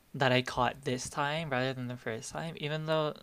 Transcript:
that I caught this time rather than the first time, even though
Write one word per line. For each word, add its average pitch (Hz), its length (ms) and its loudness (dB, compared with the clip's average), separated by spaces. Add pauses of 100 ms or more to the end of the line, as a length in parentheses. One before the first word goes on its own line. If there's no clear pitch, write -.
(140)
that 135 160 4
I 127 120 6
caught 123 420 0
this 127 260 -2
time 151 400 -2
rather 131 220 2
than 127 160 -6
the 123 80 -6
first 117 340 -6
time, 156 280 -6
even 156 280 -4
though 156 360 2